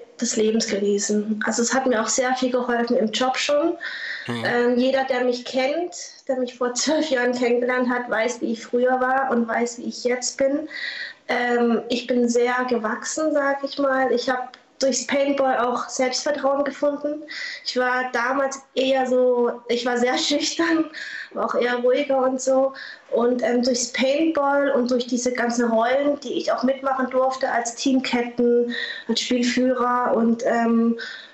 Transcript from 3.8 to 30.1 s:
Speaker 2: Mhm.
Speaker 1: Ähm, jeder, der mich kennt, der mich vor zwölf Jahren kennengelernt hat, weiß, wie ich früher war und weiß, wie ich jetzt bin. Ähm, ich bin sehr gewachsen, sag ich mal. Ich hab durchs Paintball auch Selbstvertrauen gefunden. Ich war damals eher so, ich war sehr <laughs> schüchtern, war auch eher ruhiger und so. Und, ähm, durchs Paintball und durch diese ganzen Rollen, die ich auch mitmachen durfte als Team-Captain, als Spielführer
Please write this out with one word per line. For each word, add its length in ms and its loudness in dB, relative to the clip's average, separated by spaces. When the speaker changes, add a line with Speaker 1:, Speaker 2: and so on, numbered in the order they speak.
Speaker 2:
Mhm. 180 -4
Speaker 1:
Ähm, 320 2
jeder, 280 2
der 200 0
mich 200 0
kennt, 500 -2
der 120 -2
mich 200 -4
vor 160 -2
zwölf 340 0
Jahren 240 2
kennengelernt 560 2
hat, 220 -2
weiß, 300 0
wie 120 -2
ich 140 -6
früher 340 2
war 300 2
und 160 2
weiß, 320 -2
wie 60 -12
ich 200 -8
jetzt 320 -2
bin. 320 0
Ähm, 600 2
ich 180 -2
bin 220 2
sehr 400 2
gewachsen, 640 -2
sag 300 0
ich 160 -6
mal. 340 2
Ich 160 0
hab 280 -4
durchs 280 0
Paintball 520 2
auch 300 -2
Selbstvertrauen 760 0
gefunden. 580 -2
Ich 120 -6
war 360 0
damals 480 -2
eher 320 2
so, 640 2
ich 180 0
war 120 0
sehr 200 2
<laughs> 0 -
schüchtern, 720 0
war 140 -2
auch 80 -4
eher 220 0
ruhiger 460 2
und 180 2
so. 320 2
Und, 320 2
ähm, 200 2
durchs 300 0
Paintball 760 2
und 200 0
durch 160 0
diese 260 -2
ganzen 380 0
Rollen, 500 2
die 140 -8
ich 180 -2
auch 100 -2
mitmachen 480 0
durfte 400 0
als 240 -4
Team-Captain, 1000 0
als 120 -2
Spielführer 920 0